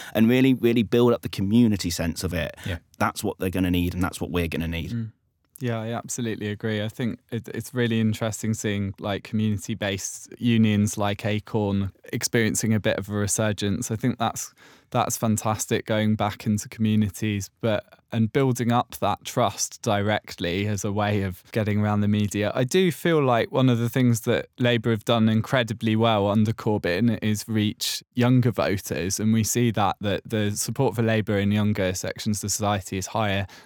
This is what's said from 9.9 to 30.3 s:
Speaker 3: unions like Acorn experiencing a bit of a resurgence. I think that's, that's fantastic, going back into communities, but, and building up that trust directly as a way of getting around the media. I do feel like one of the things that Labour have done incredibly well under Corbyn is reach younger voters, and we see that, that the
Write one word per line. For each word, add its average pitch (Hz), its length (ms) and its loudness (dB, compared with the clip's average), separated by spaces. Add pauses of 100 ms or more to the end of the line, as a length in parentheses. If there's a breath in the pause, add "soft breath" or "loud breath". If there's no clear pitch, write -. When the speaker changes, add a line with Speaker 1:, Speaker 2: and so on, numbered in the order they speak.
Speaker 3:
unions 107 600 4
like 101 280 -2
Acorn 101 680 -2 (180)
experiencing 113 640 0
a 107 60 2
bit 101 200 0
of 98 100 -8
a 101 40 -6
resurgence. 104 760 -2
I 113 60 -2
think - 240 -2
that's, - 340 -4 (380 loud breath)
that's - 260 0
fantastic, 107 720 -2
going 107 280 2
back 104 300 -4
into 104 240 -2
communities, 107 800 0 (100)
but, 107 260 -2 (260)
and 110 200 0
building 123 400 2
up - 300 0
that 98 240 -2
trust - 560 -2
directly 101 840 -2
as 104 180 -4
a 101 80 -4
way 104 300 0
of 92 280 -6
getting 104 300 0
around 104 180 2
the 104 80 2
media. 104 480 0
I 127 80 2
do 185 280 4
feel 160 300 2
like 120 300 2
one 131 160 4
of 117 120 4
the 117 100 0
things 123 320 2
that 110 260 0 (120)
Labour 120 320 2
have 110 120 0
done 113 240 4
incredibly 110 720 2
well 110 320 4
under 110 240 2
Corbyn 107 680 0
is 107 280 -2
reach 107 520 -2 (120)
younger 123 380 4
voters, 90 680 -2
and 110 140 0
we 110 100 2
see 120 280 0
that, 101 300 0
that 101 220 -2
the 107 280 -2